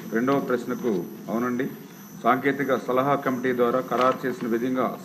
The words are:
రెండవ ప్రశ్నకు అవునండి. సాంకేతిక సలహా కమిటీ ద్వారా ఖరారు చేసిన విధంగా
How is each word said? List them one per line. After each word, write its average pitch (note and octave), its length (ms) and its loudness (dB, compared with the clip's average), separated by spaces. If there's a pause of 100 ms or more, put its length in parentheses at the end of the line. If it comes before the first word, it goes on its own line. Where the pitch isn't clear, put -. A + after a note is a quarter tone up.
(140)
రెండవ C3 260 4
ప్రశ్నకు A#2 640 0 (260)
అవునండి. B2 380 0 (560)
సాంకేతిక C3 520 2
సలహా C3 400 2
కమిటీ B2+ 380 0
ద్వారా A#2+ 260 4
ఖరారు B2+ 480 2
చేసిన A#2+ 200 -4
విధంగా A#2 580 0